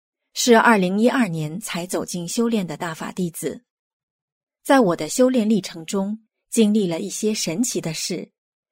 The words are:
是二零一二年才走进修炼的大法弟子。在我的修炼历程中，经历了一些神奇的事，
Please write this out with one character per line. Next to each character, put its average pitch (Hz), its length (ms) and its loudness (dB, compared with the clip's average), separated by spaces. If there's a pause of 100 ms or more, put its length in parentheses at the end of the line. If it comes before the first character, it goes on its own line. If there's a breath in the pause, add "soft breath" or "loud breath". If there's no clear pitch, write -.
(340)
是 233 240 6
二 220 220 6
零 185 200 0
一 226 80 4
二 247 200 2
年 160 320 -6
才 175 260 -8
走 175 180 -4
进 170 240 -8
修 233 200 -2
炼 220 180 0
的 156 100 -8
大 170 160 -6
法 - 200 -10
弟 180 180 -4
子。 - 340 -8 (1000)
在 277 160 4
我 180 160 2
的 156 120 -6
修 254 220 2
炼 233 180 2
历 214 140 2
程 165 240 -14
中， 202 340 -4 (300)
经 214 240 4
历 208 140 2
了 165 140 -2
一 196 60 -8
些 214 240 -4
神 185 300 -4
奇 214 180 -4
的 165 140 -6
事， - 380 -8 (400)